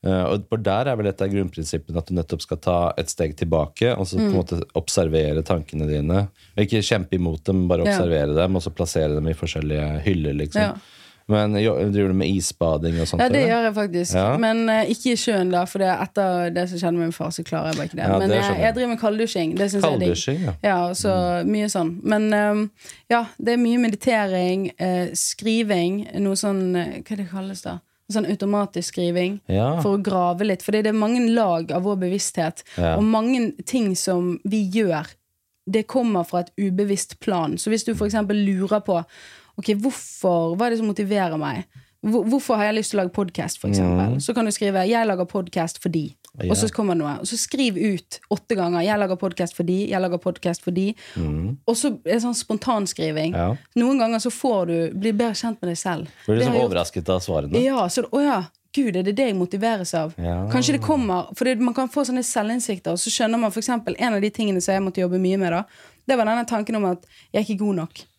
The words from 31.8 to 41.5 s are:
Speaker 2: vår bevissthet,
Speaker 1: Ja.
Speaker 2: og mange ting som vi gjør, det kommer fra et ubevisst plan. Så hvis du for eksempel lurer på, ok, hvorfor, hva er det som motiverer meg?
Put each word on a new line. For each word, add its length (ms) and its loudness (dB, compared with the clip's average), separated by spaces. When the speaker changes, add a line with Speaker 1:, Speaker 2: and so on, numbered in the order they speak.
Speaker 2:
vår 160 0
bevissthet, 640 -2
Speaker 1:
Ja. 180 2
Speaker 2:
og 80 2
mange 480 2
ting 280 0
som 520 0
vi 240 0
gjør, 360 0
det 160 0
kommer 400 0
fra 140 -2
et 180 -8
ubevisst 600 -2
plan. 380 0
Så 100 -4
hvis 160 0
du 100 -2
for 120 -2
eksempel 280 0
lurer 480 2
på, 220 0
ok, 160 0
hvorfor, 840 0
hva 100 0
er 40 0
det 80 0
som 100 0
motiverer 500 0
meg? 260 -4